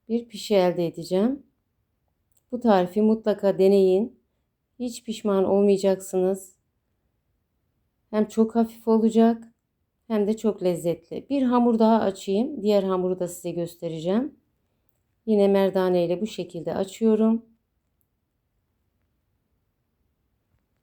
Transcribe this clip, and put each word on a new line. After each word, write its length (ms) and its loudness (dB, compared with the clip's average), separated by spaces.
bir 200 -6
pişi 260 -4
elde 320 2
edeceğim. 560 -2
Bu 80 -8
tarifi 420 2
mutlaka 560 0
deneyin. 640 2
Hiç 260 -10
pişman 400 -2
olmayacaksınız. 1120 0
Hem 180 -2
çok 260 -2
hafif 340 -2
olacak 600 2
hem 200 -2
de 100 -2
çok 260 -4
lezzetli. 680 -4
Bir 120 0
hamur 360 2
daha 220 4
açayım. 640 -4
Diğer 200 2
hamuru 360 -2
da 100 -4
size 220 -12
göstereceğim. 920 -6
Yine 220 4
merdane 560 2
ile 160 -4
bu 60 -4
şekilde 480 -10
açıyorum. 720 0